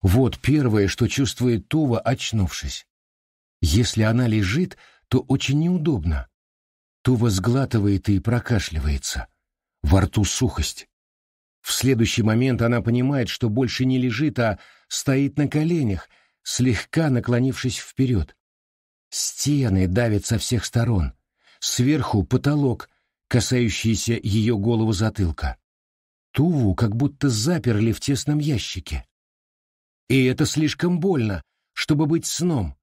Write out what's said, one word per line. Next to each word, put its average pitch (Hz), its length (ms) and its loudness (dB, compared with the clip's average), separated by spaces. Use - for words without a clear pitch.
Вот 107 380 2
первое, 117 480 4
что 110 200 0
чувствует 123 600 0
Тува, 139 320 0
очнувшись. - 880 -4
Если 107 420 2
она 117 240 2
лежит, 110 500 0
то 127 100 2
очень 139 400 0
неудобно. 147 680 0
Тува 120 280 2
сглатывает 101 800 0
и 101 120 2
прокашливается. 80 1080 -2
Во 90 160 4
рту 98 240 2
сухость. - 640 -2
В - 120 -6
следующий 117 500 2
момент 117 380 2
она 117 200 2
понимает, 123 460 0
что - 220 -4
больше 127 340 -2
не 131 160 2
лежит, 127 400 -2
а 110 180 0
стоит 139 500 0
на 143 120 2
коленях, 151 580 -2
слегка 131 680 0
наклонившись 123 680 0
вперед. 123 580 -2
Стены 113 760 0
давят 104 380 0
со 113 120 -2
всех 107 260 -2
сторон. 110 480 0
Сверху 123 640 0
потолок, 143 640 0
касающийся 117 840 0
ее 110 440 0
голого 110 360 0
затылка. 87 640 -2
Туву 139 440 2
как 110 200 0
будто 139 340 0
заперли 113 640 0
в 98 80 -4
тесном 147 400 -2
ящике. 95 680 -6
И 131 160 2
это 127 220 2
слишком 156 560 0
больно, 117 400 -2
чтобы 156 320 0
быть 165 200 0
сном. 131 580 -2